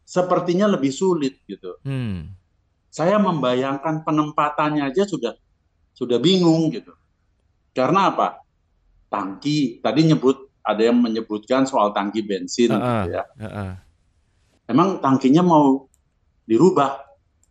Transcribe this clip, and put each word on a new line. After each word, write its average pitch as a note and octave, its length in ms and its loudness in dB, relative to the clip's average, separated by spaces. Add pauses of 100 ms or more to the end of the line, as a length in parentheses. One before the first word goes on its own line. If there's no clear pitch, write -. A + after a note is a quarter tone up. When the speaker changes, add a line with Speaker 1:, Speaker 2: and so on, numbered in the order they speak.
Speaker 1:
sepertinya F3+ 640 0
lebih C#3 240 0
sulit E3 560 -2
gitu. F#2 400 -14
Speaker 2:
Hmm. G2 480 -8 (560)
Speaker 1:
Saya F3 240 0
membayangkan D3+ 880 -2
penempatannya D3+ 800 -2
aja D#3 240 -2
sudah, A#2+ 240 -8 (640)
sudah A#2+ 240 -2
bingung E3 560 2
gitu. - 160 -14 (800)
Karena D3+ 400 2
apa? - 320 -4 (640)
Tangki, A2+ 720 -4
tadi A#2+ 260 2
nyebut, C3+ 540 2
ada G#2+ 260 0
yang A#2+ 140 4
menyebutkan A2+ 680 -2
soal G#2 300 0
tangki G2+ 260 -4
bensin G#2 480 -2
Speaker 2:
Heeh, A#2 380 0
Speaker 1:
gitu - 80 -4
ya. F#2 80 -4 (160)
Speaker 2:
heeh. G2 320 -10 (1000)
Speaker 1:
Emang F3 300 2
tangkinya C3+ 420 4
mau D3 460 4 (560)
dirubah, D3+ 560 2 (520)